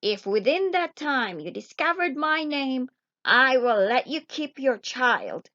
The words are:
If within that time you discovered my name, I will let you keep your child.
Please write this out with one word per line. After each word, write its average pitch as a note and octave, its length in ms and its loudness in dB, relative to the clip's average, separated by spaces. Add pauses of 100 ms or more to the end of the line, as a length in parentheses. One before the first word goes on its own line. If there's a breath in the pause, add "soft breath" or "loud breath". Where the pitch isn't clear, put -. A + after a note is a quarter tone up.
If G3 240 -2
within B3+ 440 2
that F4 260 -2
time B3 440 -4
you D#3 100 -10
discovered E4+ 680 -2
my D#4 280 -2
name, C4+ 460 -4 (340)
I B3+ 340 4
will A#3+ 180 2
let G#3 300 2
you D4+ 140 -6
keep - 380 -10
your C4 200 0
child. G#3+ 760 -2